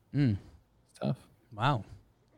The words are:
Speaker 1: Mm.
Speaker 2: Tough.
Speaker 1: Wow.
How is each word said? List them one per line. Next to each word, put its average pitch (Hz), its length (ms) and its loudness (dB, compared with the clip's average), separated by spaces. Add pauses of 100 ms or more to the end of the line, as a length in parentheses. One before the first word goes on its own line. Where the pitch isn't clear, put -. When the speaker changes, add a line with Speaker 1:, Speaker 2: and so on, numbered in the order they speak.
(140)
Speaker 1:
Mm. 131 240 4 (640)
Speaker 2:
Tough. 139 180 -2 (360)
Speaker 1:
Wow. 113 300 0 (540)